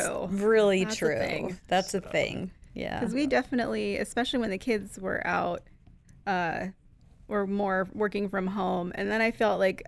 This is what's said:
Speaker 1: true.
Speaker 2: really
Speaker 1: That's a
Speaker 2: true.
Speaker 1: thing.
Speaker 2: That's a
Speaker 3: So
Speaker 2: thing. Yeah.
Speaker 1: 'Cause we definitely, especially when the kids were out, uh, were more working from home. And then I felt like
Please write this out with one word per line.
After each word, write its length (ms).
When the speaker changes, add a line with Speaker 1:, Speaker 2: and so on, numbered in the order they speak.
Speaker 1:
true. 240
Speaker 2:
really 540
Speaker 1:
That's 120
a 20
Speaker 2:
true. 200
Speaker 1:
thing. 500
Speaker 2:
That's 260
a 80
Speaker 3:
So 80
Speaker 2:
thing. 400
Yeah. 260
Speaker 1:
'Cause 140
we 120
definitely, 720
especially 420
when 100
the 80
kids 400
were 280
out, 360
uh, 400
were 200
more 460
working 360
from 200
home. 460
And 160
then 100
I 120
felt 260
like 300